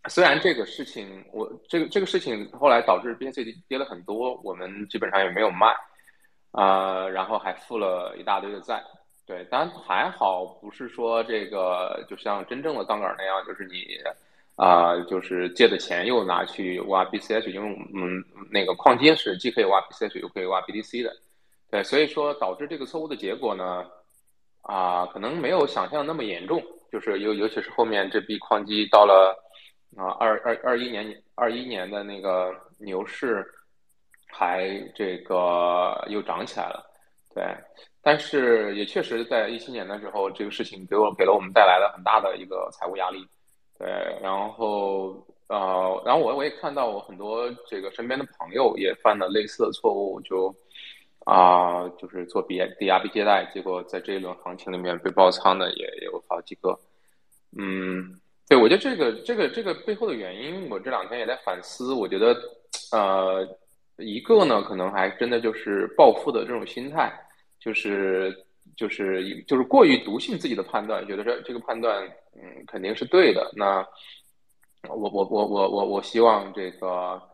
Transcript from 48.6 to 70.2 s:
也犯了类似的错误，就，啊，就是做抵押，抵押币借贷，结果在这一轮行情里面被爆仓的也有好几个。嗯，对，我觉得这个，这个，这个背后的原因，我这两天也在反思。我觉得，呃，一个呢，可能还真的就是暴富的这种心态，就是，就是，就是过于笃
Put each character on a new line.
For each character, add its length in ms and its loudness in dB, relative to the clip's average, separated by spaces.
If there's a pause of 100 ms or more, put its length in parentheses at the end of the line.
也 240 0
犯 160 6
了 100 -2
类 180 0
似 160 -2
的 100 2
错 200 2
误， 300 -4
就， 320 -2 (720)
啊， 600 6 (120)
就 100 -16
是 160 -10
做 180 -4
抵 140 -6
押， 100 0 (120)
抵 80 -2
押 120 4
币 140 -2
借 140 0
贷， 260 4
结 80 -10
果 220 -6
在 180 -8
这 140 -8
一 40 -4
轮 180 -10
行 200 -12
情 160 -10
里 60 -6
面 220 -4
被 100 -2
爆 200 8
仓 280 2
的 160 -2
也 120 -8 (180)
有 240 -10
好 140 -4
几 140 -16
个。 220 -2 (800)
嗯， 600 -8 (260)
对， 120 10
我 100 10
觉 80 6
得 20 2
这 160 -2
个， 160 0 (120)
这 120 -6
个， 140 0
这 140 -6
个 100 -4
背 220 -6
后 120 -4
的 80 -4
原 220 -8
因， 320 -10
我 100 -6
这 120 -8
两 180 -4
天 100 -6
也 80 -4
在 80 -2 (100)
反 180 -4
思。 320 -6
我 120 -2
觉 120 -4
得， 180 6 (560)
呃， 560 2 (480)
一 240 -8
个 240 8
呢， 180 4
可 140 -8
能 160 -2
还 180 0
真 180 -4
的 120 0
就 120 0
是 340 -2 (100)
暴 160 10
富 180 -2
的 140 -2
这 80 -8
种 120 -6
心 240 -12
态， 240 -2 (460)
就 160 -8
是， 580 -2 (440)
就 120 -6
是， 540 -4
就 140 0
是 80 4
过 200 8
于 200 6
笃 160 -4